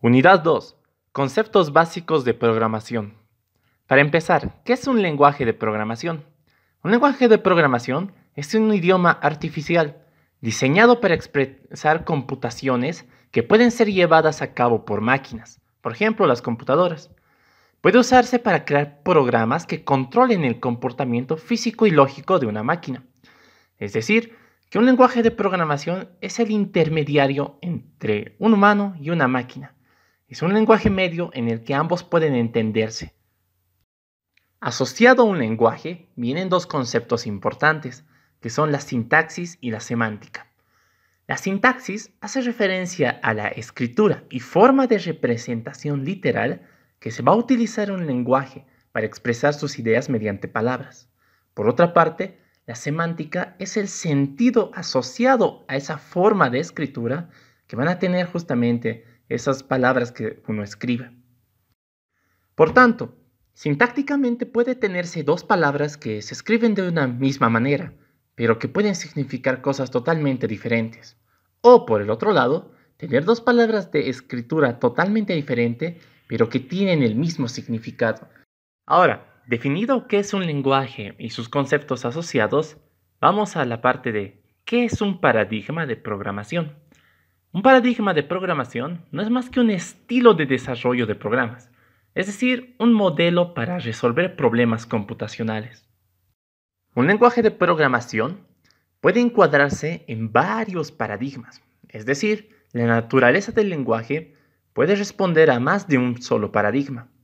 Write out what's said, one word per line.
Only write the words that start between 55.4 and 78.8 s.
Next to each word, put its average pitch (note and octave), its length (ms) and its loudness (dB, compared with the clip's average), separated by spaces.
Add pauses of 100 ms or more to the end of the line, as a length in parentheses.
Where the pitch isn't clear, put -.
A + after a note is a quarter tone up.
a C3+ 80 -6
esa C#3+ 220 -8
forma F#3 500 2
de B2 120 -2
escritura D3+ 680 -6 (380)
que - 100 -14
van C3+ 120 -2
a F3+ 100 -2
tener F3+ 300 -2
justamente A#2+ 840 -4 (160)
esas B2+ 340 -4
palabras B2+ 500 0
que - 340 -10
uno G#2+ 160 -6
escribe. A#2+ 540 -8 (1400)
Por D#3 200 4
tanto, A#3 420 4 (380)
sintácticamente B3+ 920 -2
puede A#3+ 300 -2
tenerse F3+ 480 -4
dos - 200 0
palabras D3 540 0
que G#2+ 240 -8
se - 140 -14
escriben A3 400 0
de F#3+ 120 -2
una E3 200 -2
misma B2+ 420 0
manera, A#2 460 -2 (400)
pero A2+ 240 0
que - 100 -6
pueden G3+ 260 -2
significar C3 680 -6
cosas C3+ 280 -4
totalmente C3+ 560 -2
diferentes. A2+ 720 -6 (460)
O, A#3+ 240 8
por G#2+ 160 2
el G2+ 80 -4
otro F#3 220 0
lado, D3 400 0 (260)
tener C3+ 260 -2
dos A#3 160 0
palabras A3+ 500 0
de C3+ 200 -2
escritura B2 680 -2
totalmente G3 540 0
diferente, C#3 640 -4 (300)
pero A2+ 220 0
que C3 100 -2
tienen F3+ 420 -2
el A2 120 0
mismo D3 340 -4
significado. A#2 800 -6 (560)